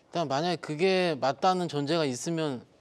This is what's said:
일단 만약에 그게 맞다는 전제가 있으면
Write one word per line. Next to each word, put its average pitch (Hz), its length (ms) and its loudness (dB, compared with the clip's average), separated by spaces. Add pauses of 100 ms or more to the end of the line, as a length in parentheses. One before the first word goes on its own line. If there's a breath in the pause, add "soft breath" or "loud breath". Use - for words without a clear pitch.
일단 170 180 -2
만약에 165 300 0
그게 175 640 0
맞다는 170 480 2
전제가 147 360 0
있으면 139 600 -2 (160)